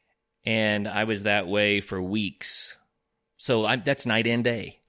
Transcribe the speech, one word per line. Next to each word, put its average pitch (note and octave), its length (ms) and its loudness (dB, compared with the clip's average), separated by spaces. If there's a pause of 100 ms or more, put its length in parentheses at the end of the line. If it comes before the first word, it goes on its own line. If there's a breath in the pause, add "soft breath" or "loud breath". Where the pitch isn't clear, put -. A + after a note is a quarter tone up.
(440)
And G#2+ 420 0
I G2+ 180 -2
was G#2+ 180 -2
that G#2 240 2
way G#2 340 2
for F#2+ 220 -6
weeks. - 720 -4 (640)
So A2+ 260 0
I'm, A2+ 220 0
that's C#3 180 0
night A2+ 220 2
and A#2 180 2
day. A#2 440 -4